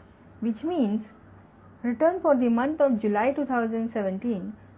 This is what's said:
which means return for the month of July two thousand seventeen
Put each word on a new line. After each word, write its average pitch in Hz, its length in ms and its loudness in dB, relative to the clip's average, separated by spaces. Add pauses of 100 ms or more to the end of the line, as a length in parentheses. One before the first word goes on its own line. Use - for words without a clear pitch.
(400)
which 226 240 -4
means 233 460 0 (720)
return 311 400 0
for 320 140 4
the 240 140 2
month 269 320 0
of 262 180 4
July 214 320 2
two 277 140 -2
thousand 226 440 -2
seventeen 202 640 -4 (240)